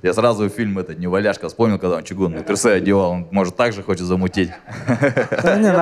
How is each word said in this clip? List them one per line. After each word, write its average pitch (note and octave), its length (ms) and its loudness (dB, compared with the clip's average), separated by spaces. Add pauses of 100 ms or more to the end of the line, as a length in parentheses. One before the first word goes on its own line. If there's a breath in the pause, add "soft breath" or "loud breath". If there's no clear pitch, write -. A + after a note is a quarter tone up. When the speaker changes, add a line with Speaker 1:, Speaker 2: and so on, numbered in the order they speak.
Speaker 1:
Я F2+ 140 0
сразу G#2+ 340 2
фильм G2+ 300 -4
этот D#2+ 220 -8
«Неваляшка» F#2 480 0
вспомнил, A2 320 0
когда F2+ 160 0
он D#2+ 80 -8
чугунные F2 400 -2
трусы G2+ 240 0
одевал. G2 420 4
Он, F2 220 -4
может, F#2 240 0
так A#2+ 160 2
же G2 100 -10
хочет F2+ 240 -2
замутить. F2+ 440 0 (160)
<laughs> B2+ 760 -2
Speaker 2:
Да F3 160 4
не, G#3+ 80 4
Speaker 3:
Я F#3+ 60 4
Speaker 2:
на F3 100 4